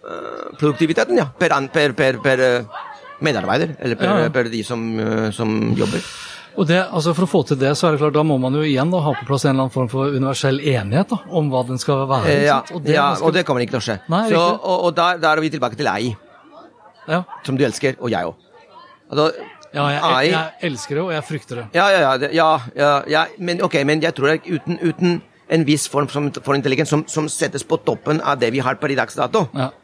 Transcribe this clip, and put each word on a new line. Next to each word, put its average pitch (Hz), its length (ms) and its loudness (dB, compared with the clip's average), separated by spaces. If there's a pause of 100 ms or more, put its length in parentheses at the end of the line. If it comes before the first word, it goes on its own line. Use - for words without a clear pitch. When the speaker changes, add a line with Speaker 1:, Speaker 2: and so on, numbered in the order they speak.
Speaker 1:
eh, - 500 -12
produktiviteten, 165 600 2
ja, 175 80 4 (120)
per 160 160 2
an-, 139 160 0
per, 147 240 2
per, 135 300 2
per, 131 160 4
eh, 123 240 4 (580)
medarbeider, 135 580 0
eller 120 160 -2
per, - 100 -2
Speaker 2:
Ja, 196 180 2
ja. 117 60 0
Speaker 1:
per 120 200 0
de 113 140 -4
som, 113 360 -4
eh, 110 320 0
som 110 440 0
jobber. 127 260 0 (560)
Speaker 2:
Og 190 80 2
det, 170 140 4 (100)
altså, 165 240 0
for 180 140 2
å - 20 -4
få 165 180 2
til 143 140 0
det, 143 160 2
så 175 100 2
er 160 60 4
det 143 80 0
klart, 147 160 2
da 151 80 4
må 143 160 2
man 131 160 0
jo 151 80 0
igjen 143 240 2
da 180 100 0
ha 147 140 0
på 120 140 -6
plass 135 180 0
en 139 60 4
eller 131 160 2
annen - 80 -6
form 127 160 0
for 135 180 -2
universell 135 500 0
enighet 131 540 0
da, 196 60 -4 (100)
om 156 240 0
hva 127 140 2
den 127 100 -4
skal 135 320 0
være, 135 160 0
Speaker 1:
Eh, 143 140 4
Speaker 2:
ikke 143 80 4
Speaker 1:
ja, 143 160 4
Speaker 2:
sant? - 120 -14
Og 165 80 -8
det 147 60 -2
er 156 80 4
Speaker 1:
ja, 143 140 4
Speaker 2:
ganske 95 160 -2
Speaker 1:
og 156 60 2
det 175 120 2
kommer 123 160 0
ikke 123 140 -2
til 120 40 0
å 107 60 -6
skje. 110 120 -2 (120)
Speaker 2:
Nei, 175 200 2
Speaker 1:
Så, 175 120 4
Speaker 2:
riktig. 175 240 0
Speaker 1:
og, 180 220 0
og 165 80 0
da, 170 100 2 (120)
da 156 180 2
er 156 60 0
vi 160 120 0
tilbake 123 240 -4
til 139 100 0
ei, 104 280 -2 (920)
Speaker 2:
Ja. 165 120 0 (240)
Speaker 1:
som 135 140 -4
du 143 60 2
elsker, 127 360 -2
og 123 100 -4
jeg 90 160 -2
også. 82 100 -8 (760)
Altså, 151 160 2 (460)
Speaker 2:
Ja, 143 160 -2
jeg, 147 120 -2
Speaker 1:
ei 143 300 2
Speaker 2:
jeg 160 400 -4
elsker 135 240 -8
det, 160 80 -2
og 185 80 -6
jeg 151 120 -4
frykter 135 320 -10
det. 117 180 -10
Speaker 1:
Ja, 190 160 4
ja, 190 100 4
ja, 135 180 4
det, 139 160 -2
ja, 160 140 4 (280)
ja, 143 320 2
ja, 156 180 2 (120)
men 175 240 -4
ok, 175 140 0 (100)
men 156 160 2
jeg 165 140 0
tror 143 180 2
at - 140 -4
uten, 170 340 -4
uten 175 400 0 (280)
en 160 160 2
viss 147 220 0
form 143 220 -2
som, 143 220 -2
for - 240 -2
intelligens 143 340 0
som, 151 180 2
som 156 220 -4
settes - 340 -4
på 160 220 0
toppen 151 360 -2
av 143 180 -2
det 117 120 2
vi 135 80 -2
har 123 160 -2
per 147 140 -4
i 135 60 -2
dags 120 200 -2
dato, 127 380 0
Speaker 2:
Ja. 131 160 -2 (140)